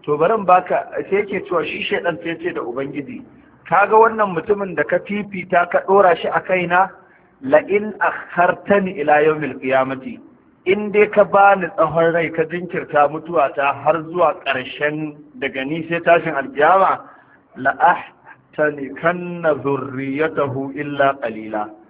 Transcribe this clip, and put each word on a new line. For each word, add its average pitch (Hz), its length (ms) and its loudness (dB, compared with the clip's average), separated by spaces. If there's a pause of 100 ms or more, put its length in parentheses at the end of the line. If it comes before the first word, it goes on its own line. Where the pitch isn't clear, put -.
To 147 160 -2
barin 196 260 2
baka, 180 460 2 (180)
sai 196 140 0
yake 196 240 -6
cewa 165 180 -2
shi - 200 -8
shaitan 175 340 -2
sai 170 160 -8
yace 165 180 -6
da 151 100 -6
Ubangiji, 135 600 -8 (480)
"Kaga 196 240 4
wannan 220 400 4
mutumin 196 400 -4
da 151 80 -2
ka 180 160 0
fifita 180 720 -2
ka 185 160 2
dora 190 300 6
shi - 100 -8
a 165 140 -2
kaina, 180 500 0 (520)
la 139 160 4 (100)
in 208 320 0
akhartani 180 880 0 (100)
ila 147 220 4
yawmil 151 380 0
qiyamati, 131 580 -2 (480)
in 202 240 0
dai 208 180 4
ka 202 160 4
bani 196 440 4
tsawon 165 440 0
rai 165 180 0
ka 160 140 -2
jinkirta 156 640 -2
mutuwa 156 460 -2
ta 139 180 0
har 151 300 0
zuwa 160 320 0 (100)
ƙarshen 147 720 -4 (220)
daga 131 260 -6
ni 156 240 -6
sai 170 120 -2
tashin 165 340 2
alkiyama, 143 680 2 (560)
la 131 220 0
ahtanikanna 160 1800 -2
zurriyatahu 135 1120 -4
illa 143 480 -2
qalila." 107 480 -8 (200)